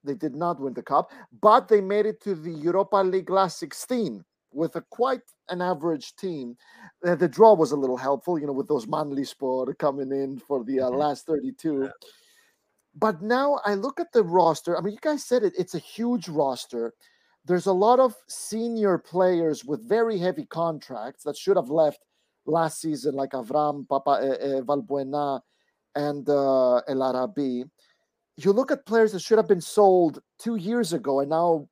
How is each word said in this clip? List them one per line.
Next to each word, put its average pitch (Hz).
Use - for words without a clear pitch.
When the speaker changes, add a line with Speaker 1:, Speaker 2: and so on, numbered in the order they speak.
Speaker 1:
They 139
did 139
not 170
win 135
the 117
cup, -
but 220
they 208
made 208
it -
to 202
the 160
Europa 175
League 185
last 185
sixteen 151
with 165
a 165
quite 254
an 180
average 165
team. 139
Uh, 175
the 170
draw 214
was 156
a 147
little 127
helpful, 139
you 143
know, 143
with 131
those 123
Manlispor 139
coming 139
in 135
for 127
the, 131
uh, 127
Speaker 2:
Mm-hmm. 123
Speaker 1:
last 147
thirty-two. 139
Speaker 3:
Yeah. -
Speaker 1:
But 170
now 262
I 202
look 247
at 339
the 220
roster. 170
I 175
mean, 202
you -
guys 294
said 247
it, 185
it's 180
a 170
huge 233
roster. 127
There's 180
a 196
lot 220
of 247
senior 220
players 170
with 139
very 226
heavy 175
contracts 143
that 147
should 190
have 135
left 151
last 160
season, 147
like 135
Avram, 143
Papa, 139
uh, 139
uh, 135
Valbuena, 139
and, 143
uh, 135
El 131
Arabi. 127
You 175
look 262
at -
players 220
that 180
should 220
have 208
been 185
sold 180
two 226
years 202
ago, 135
and 143
now 160